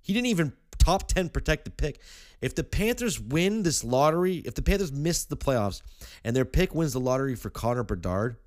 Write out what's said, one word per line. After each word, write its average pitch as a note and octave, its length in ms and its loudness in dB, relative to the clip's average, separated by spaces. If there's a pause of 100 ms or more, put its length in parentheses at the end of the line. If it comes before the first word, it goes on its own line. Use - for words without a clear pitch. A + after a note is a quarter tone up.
He - 120 -4
didn't A#3+ 140 0
even E3+ 260 2 (240)
top F#3 300 4
ten F3+ 220 0
protect - 360 -2
the - 60 -10
pick. - 280 -4 (420)
If B2 140 -4
the E3 80 -2
Panthers A3+ 560 -2
win E3+ 440 0
this E3 200 0
lottery, D#3 540 2
if - 180 -8
the - 60 -4
Panthers F#3+ 300 2
miss D3+ 340 -2
the C#3 100 -6
playoffs A2 460 0 (420)
and A#2 120 -2
their C3 100 4
pick E3 280 2
wins D3+ 200 0
the B2+ 60 -2
lottery C3 360 0
for - 140 -10
Connor A#2+ 340 -2
Bedard G2 640 -2